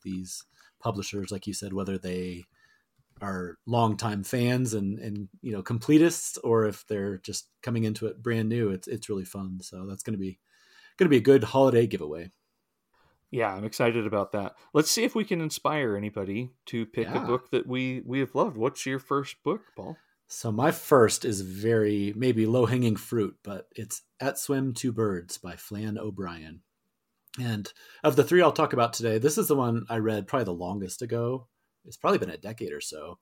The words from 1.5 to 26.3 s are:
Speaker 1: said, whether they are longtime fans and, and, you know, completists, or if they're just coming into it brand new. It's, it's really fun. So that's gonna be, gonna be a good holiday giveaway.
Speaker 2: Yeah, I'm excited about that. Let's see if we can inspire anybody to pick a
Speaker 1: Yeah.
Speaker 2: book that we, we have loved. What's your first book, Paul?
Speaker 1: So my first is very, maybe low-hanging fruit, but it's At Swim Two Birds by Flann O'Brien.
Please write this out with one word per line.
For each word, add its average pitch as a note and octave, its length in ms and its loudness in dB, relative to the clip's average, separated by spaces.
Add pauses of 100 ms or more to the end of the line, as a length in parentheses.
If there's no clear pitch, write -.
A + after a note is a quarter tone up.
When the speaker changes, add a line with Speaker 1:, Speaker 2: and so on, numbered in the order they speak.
Speaker 1:
said, G2+ 180 -8
whether F#2+ 260 -2
they F2+ 460 -6 (800)
are F#2 460 -8
longtime A2 560 2
fans B2 500 0
and, G2+ 240 -2
and, G#2 300 -8 (160)
you A#2+ 80 -6
know, G2 100 -6
completists, D3+ 800 2
or A2+ 220 4
if - 220 -4
they're G2 320 -4
just - 300 -10 (120)
coming A#2 220 -2
into A2 240 -2
it A2 160 -10
brand A2+ 260 0
new. A2+ 220 0
It's, F#2 160 -6
it's A2 220 -8
really G2 160 -4
fun. F#2+ 360 -10
So F#2 240 -14
that's G2 160 -12
gonna A2 160 -6
be, F#2+ 220 -8 (580)
gonna F3+ 120 6
be C3+ 80 8
a A2+ 40 4
good C3+ 220 8
holiday A#2+ 420 6
giveaway. E2+ 460 -6 (1000)
Speaker 2:
Yeah, A2+ 220 0
I'm G2 100 -8
excited A2+ 420 0
about G2+ 280 -2
that. G2+ 220 -4 (180)
Let's D#3 180 4
see A3+ 140 2
if - 100 0
we A3 80 2
can F3+ 160 -2
inspire D3 560 0
anybody G#2 560 -4 (160)
to A#2 180 -4
pick - 220 -2
a A2 60 -8
Speaker 1:
Yeah. - 120 -2
Speaker 2:
book A#2+ 260 -2
that B2+ 140 2
we, B2+ 400 -4
we B2+ 140 -2
have C3 160 -2
loved. D3+ 220 0
What's B2+ 280 -2
your C3+ 140 -4
first C#3 420 -4
book, G3 200 -2 (140)
Paul? F#2+ 220 -12 (300)
Speaker 1:
So - 240 -6
my C3 200 4
first B2+ 540 6
is G2+ 160 -2
very, G#2 720 0
maybe A2+ 300 2
low-hanging A#2 520 4
fruit, G#2+ 460 -2
but G2 320 -10
it's - 280 -12 (160)
At C3+ 180 -4
Swim C3+ 360 -2
Two A#2+ 180 -2
Birds G2 460 -2
by F2 180 -12
Flann G#2+ 420 -8
O'Brien. E2+ 640 -10 (800)